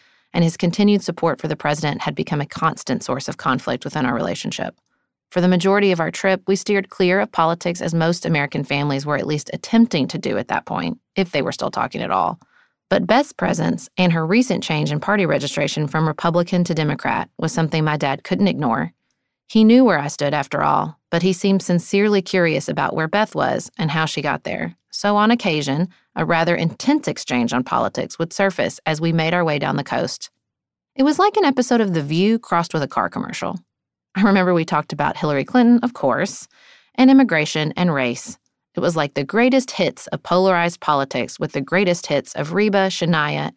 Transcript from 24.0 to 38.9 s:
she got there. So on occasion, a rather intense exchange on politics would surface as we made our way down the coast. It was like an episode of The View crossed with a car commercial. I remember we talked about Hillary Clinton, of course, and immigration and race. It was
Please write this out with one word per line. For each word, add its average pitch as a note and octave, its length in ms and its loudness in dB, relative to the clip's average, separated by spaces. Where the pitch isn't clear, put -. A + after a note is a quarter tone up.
she D3+ 160 -4
got D3 220 -2
there. - 320 -6
So G#3 260 0
on G#3+ 160 4
occasion, D#3 560 0
a E3 100 -2
rather E3 300 2
intense C4 540 0
exchange A#2+ 440 -2
on B2 120 0
politics - 520 -2
would E3+ 160 -4
surface F3+ 540 -2
as D#3 140 -2
we E3 120 0
made E3 220 0
our F3 100 2
way D3+ 140 0
down D3 160 -2
the - 80 -2
coast. - 480 -6
It C4+ 80 0
was D4 160 2
like G#4 180 2
an G#4 80 2
episode B3+ 360 2
of G3+ 120 0
The D#3+ 120 0
View F#3 340 2
crossed E3+ 340 -2
with D3+ 120 0
a C3+ 40 -6
car F#2 200 0
commercial. - 500 -6
I F#3+ 80 0
remember F#3+ 320 4
we E3 100 0
talked D3+ 280 -2
about C#3+ 240 -2
Hillary C#3+ 280 0
Clinton, A#3+ 380 4
of A#3+ 120 -4
course, C#3 520 -2
and B3+ 160 6
immigration D#3+ 600 4
and F3 200 0
race. B2 460 -4
It - 40 -4
was E3+ 140 0